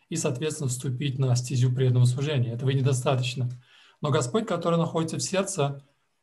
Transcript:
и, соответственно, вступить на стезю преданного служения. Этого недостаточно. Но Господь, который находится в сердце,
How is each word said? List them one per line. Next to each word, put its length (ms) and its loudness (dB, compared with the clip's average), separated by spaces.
и, 80 -4
соответственно, 540 -2
вступить 480 -4
на 180 2
стезю 380 2
преданного 320 4
служения. 480 0
Этого 160 -2
недостаточно. 800 0
Но 100 -2
Господь, 360 0
который 320 0
находится 380 0
в 60 -4
сердце, 600 -2